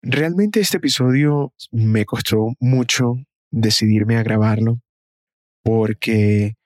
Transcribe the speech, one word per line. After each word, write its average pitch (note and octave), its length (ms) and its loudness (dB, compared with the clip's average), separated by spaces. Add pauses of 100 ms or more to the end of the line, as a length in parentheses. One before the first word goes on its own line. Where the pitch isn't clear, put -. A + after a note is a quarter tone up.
Realmente F3 520 0
este F#3 160 -2
episodio C#3+ 760 0 (160)
me A2 360 0
costó A2 560 -2
mucho B2+ 540 0 (360)
decidirme G#2+ 640 2
a A2+ 80 0
grabarlo A2 560 0 (840)
porque G#2+ 920 0 (100)